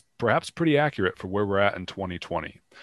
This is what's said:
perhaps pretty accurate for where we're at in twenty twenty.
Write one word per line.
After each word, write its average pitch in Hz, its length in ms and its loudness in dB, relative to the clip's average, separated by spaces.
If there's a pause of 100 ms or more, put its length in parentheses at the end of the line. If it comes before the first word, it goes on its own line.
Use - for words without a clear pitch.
(200)
perhaps 120 320 2
pretty 156 260 2
accurate 143 400 0
for - 100 -10
where 101 160 -2
we're 98 140 0
at 101 180 4
in 90 120 -8
twenty 90 320 -6
twenty. - 420 -6 (220)